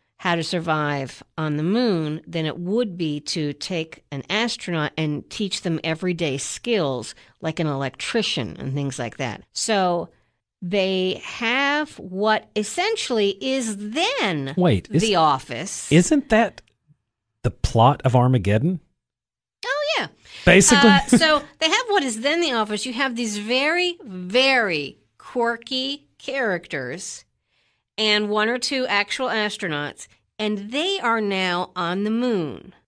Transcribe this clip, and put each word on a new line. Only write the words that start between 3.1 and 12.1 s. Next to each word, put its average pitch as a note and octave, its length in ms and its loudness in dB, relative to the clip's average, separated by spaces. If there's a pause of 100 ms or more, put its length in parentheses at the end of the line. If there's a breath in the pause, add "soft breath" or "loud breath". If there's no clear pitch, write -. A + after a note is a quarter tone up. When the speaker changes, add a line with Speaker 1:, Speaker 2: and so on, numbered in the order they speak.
Speaker 1:
to D3 320 -4
take D#3+ 580 -8
an C#3 200 -6
astronaut F#3 680 -2
and D3+ 320 -4
teach - 320 -4
them D#3+ 240 -2
everyday D#3+ 540 -2
skills C#3+ 760 -2 (280 soft breath)
like D#3+ 180 -4
an D#3+ 60 0
electrician C#3 920 -4
and C3+ 160 -6
things C#3 240 -4
like A#2 200 -8
that. A#2 240 -6 (100)
So F3+ 560 0 (540)
they F#3 600 -2
have C#4 760 -2
what G3+ 580 -2